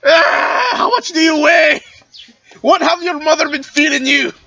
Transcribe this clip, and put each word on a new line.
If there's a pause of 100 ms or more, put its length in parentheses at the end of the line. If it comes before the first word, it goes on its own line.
Ah,
how
much
do
you
weigh? (800)
What
have
your
mother
been
feeding
you? (140)